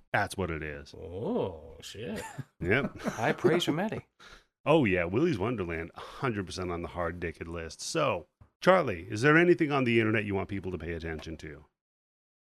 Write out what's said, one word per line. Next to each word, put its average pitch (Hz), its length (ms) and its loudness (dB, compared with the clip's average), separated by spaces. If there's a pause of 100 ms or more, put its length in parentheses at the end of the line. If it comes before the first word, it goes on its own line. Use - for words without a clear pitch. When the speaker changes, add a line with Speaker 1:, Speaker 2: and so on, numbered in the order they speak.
(140)
Speaker 1:
That's 101 240 0
what 90 120 -2
it 78 140 -4
is. 71 320 -10
Speaker 2:
Oh, 90 840 -6
shit. 160 400 -10 (400)
Speaker 1:
Yep. 107 400 0
Speaker 2:
<laughs> - 0 -
High 147 320 -2
praise 175 320 2
from 151 140 0
Eddie. 190 260 -4 (600)
Speaker 1:
Oh, 147 200 6
yeah. 90 180 4
Willy's 120 340 2
Wonderland, 87 580 -4
a - 40 -14
hundred 104 460 -4
percent 90 260 -6
on 85 100 -4
the 87 60 -6
hard-dicked 87 580 -6
list. 82 360 -10
So, 127 460 -2 (340)
Charlie, 131 480 4
is 107 120 -2
there 151 140 8
anything 165 380 6
on 135 100 2
the 117 160 6
internet 110 240 4
you 101 120 -2
want 92 120 -2
people 95 240 -6
to 90 60 -4
pay 80 160 -6
attention 80 440 -8
to? 76 280 -16 (880)